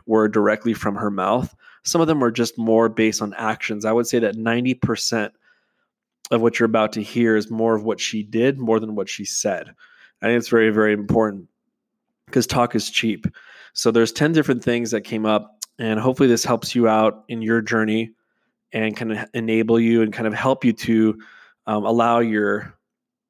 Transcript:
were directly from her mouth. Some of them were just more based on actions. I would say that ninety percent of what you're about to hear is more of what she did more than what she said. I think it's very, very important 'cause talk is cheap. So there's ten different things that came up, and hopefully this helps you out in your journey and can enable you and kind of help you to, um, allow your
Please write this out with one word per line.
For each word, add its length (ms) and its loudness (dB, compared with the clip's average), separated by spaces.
were 240 2
directly 440 0
from 220 -4
her 160 -4
mouth. 420 -2
Some 160 0
of 80 2
them 140 0
were 100 4
just 260 -4
more 300 4
based 340 0
on 120 -6
actions. 500 -6
I 80 0
would 160 0
say 120 0
that 180 0
ninety 380 -2
percent 580 -4
of 100 2
what 160 2
you're 100 2
about 260 0
to 100 -6
hear 320 2
is 160 -2
more 240 0
of 80 -4
what 160 -4
she 240 -6
did 340 0
more 220 0
than 160 -6
what 140 -6
she 160 -10
said. 500 -6
I 60 -2
think 120 2
it's 80 -6
very, 220 4
very 240 2
important 560 0
'cause 160 2
talk 260 0
is 160 -4
cheap. 380 -4
So 180 0
there's 220 2
ten 180 0
different 320 0
things 280 -2
that 100 -2
came 240 -6
up, 400 -2
and 220 -2
hopefully 300 2
this 160 2
helps 280 -4
you 140 2
out 400 2
in 140 -8
your 200 0
journey 520 -2
and 240 -4
can 380 -6
enable 440 2
you 240 4
and 120 0
kind 120 -6
of 80 -2
help 300 -2
you 80 4
to, 480 0
um, 160 -4
allow 360 2
your 540 -2